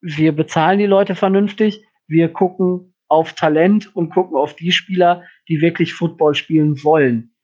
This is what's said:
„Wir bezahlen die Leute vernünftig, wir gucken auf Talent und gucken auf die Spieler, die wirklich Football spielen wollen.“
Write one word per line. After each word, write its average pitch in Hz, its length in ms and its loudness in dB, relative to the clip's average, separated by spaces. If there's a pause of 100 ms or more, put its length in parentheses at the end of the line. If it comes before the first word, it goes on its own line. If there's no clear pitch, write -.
„Wir 156 300 -2
bezahlen 160 480 0
die 208 80 0
Leute 196 260 2
vernünftig, 202 720 -2 (220)
wir 160 220 2
gucken 180 680 -4 (140)
auf 160 240 0
Talent 175 640 0
und 170 140 -4
gucken 185 260 -2
auf 143 200 -2
die 170 160 -6
Spieler, 175 520 0 (240)
die 160 140 -2
wirklich 170 320 0
Football 156 400 -2
spielen 151 500 -2
wollen.“ 139 600 0